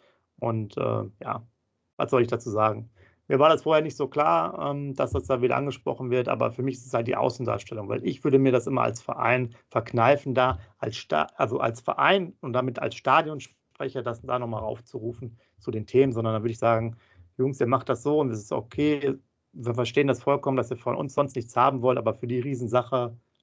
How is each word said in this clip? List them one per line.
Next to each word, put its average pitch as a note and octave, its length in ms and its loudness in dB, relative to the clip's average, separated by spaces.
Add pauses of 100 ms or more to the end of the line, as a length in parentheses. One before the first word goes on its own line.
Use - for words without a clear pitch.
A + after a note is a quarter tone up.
(400)
Und, A2+ 380 -4
äh, A#2 260 0 (200)
ja, A2 200 -6 (540)
was - 120 -2
soll B2+ 120 4
ich A#2+ 60 2
dazu A#2 220 -4
sagen? G#2+ 400 0 (380)
Mir C#3 120 2
war D3+ 100 8
das D#3 140 4
vorher D#3 200 4
nicht D3 120 -6
so C#3+ 120 -2
klar, D#3 640 0
ähm, C#3+ 240 -6
dass C#3 160 -2
das C3+ 140 -2
da B2+ 160 0
wieder B2 140 2
angesprochen C3 540 -4
wird, B2 180 0
aber A2+ 240 0
für B2 120 -6
mich C3+ 120 -4
ist - 120 -18
es - 60 -6
halt A#2 140 -2
die B2+ 80 -2
Außendarstellung, A2+ 720 -4
weil A2 180 -4
ich E3 180 -4
würde C3 160 6
mir C3+ 120 6
das A#2+ 160 2
immer B2+ 140 0
als A#2 200 -2
Verein B2 540 -2 (140)
verkneifen, B2 640 2
da B2+ 260 2 (200)
als A2 180 -6
Sta-, - 380 0
also C3 240 -2
als A#2+ 200 -2
Verein E3+ 600 0
und B2+ 120 -6
damit B2+ 260 -2
als - 160 -6
Stadionsprecher C#3 1040 -2
das A#2 200 -6
da B2+ 180 -4
nochmal A2+ 240 -6
aufzurufen A2+ 720 -10 (220)
zu - 120 -8
den A2 140 -6
Themen, C3+ 260 4
sondern A2+ 220 0
dann G#2+ 100 -2
würde A#2 80 -2
ich A2+ 80 -12
sagen, A2+ 380 2 (400)
„Jungs, C#3 240 -2
ihr - 60 2
macht - 200 0
das A#2+ 160 -2
so D3+ 160 2
und C3+ 120 2
es A2 80 -4
ist - 120 -12
okay, C#3 640 -2 (380)
wir A#2+ 220 -4
verstehen B2+ 320 2
das C3 160 0
vollkommen, C#3 340 0
dass A#2+ 140 -2
ihr A#2+ 60 -4
von - 180 -4
uns C#3+ 180 -6
sonst C#3+ 220 0
nichts A2+ 200 -8
haben C3 260 4
wollt, B2+ 160 4
aber A2 160 0
für A#2+ 140 -8
die B2 120 -2
Riesensache, A#2+ 760 -2 (280)